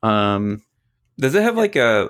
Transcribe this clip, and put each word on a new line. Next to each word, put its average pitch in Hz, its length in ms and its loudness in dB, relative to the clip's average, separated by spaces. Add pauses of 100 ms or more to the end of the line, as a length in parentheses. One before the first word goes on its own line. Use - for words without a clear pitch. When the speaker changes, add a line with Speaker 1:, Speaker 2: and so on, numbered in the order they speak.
Speaker 1:
Um, 104 600 -2 (560)
Speaker 2:
Does 135 160 0
it 208 80 2
have, 233 140 0
like, 208 180 0
a, 113 340 2